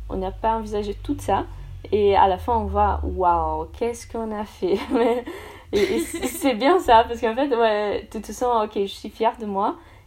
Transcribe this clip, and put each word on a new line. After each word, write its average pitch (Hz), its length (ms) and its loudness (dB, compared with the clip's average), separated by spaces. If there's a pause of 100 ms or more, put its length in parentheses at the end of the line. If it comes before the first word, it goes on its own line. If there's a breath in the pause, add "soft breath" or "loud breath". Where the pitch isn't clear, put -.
on - 80 -4
n'a 190 140 -4
pas 226 260 0
envisagé 208 360 -4
tout - 260 -4
ça. 208 260 0 (480 loud breath)
Et 202 240 4
à 196 100 8
la 185 100 2
fin, 233 200 0
on 214 80 0
voit, 196 380 2
waouh, 170 640 0 (100)
qu'est-ce 233 340 -6
qu'on 226 260 -6
a 208 60 -6
fait. 196 400 -2
<laughs> - 80 -8
Mais, 240 320 2 (480 loud breath)
et, 202 240 2
et 320 40 2
c'est, 330 280 -4
c'est 262 260 0
bien 269 260 4
ça, 233 280 8
parce 233 140 -8
qu'en 226 140 0
fait, 277 200 0
ouais, 208 560 0
tu 226 100 -8
te 220 100 -14
sens, 233 340 0
ok, 220 160 -12
je 196 40 0
suis - 240 -12
fière 226 280 0
de 226 80 -10
moi. 208 320 -2 (300 loud breath)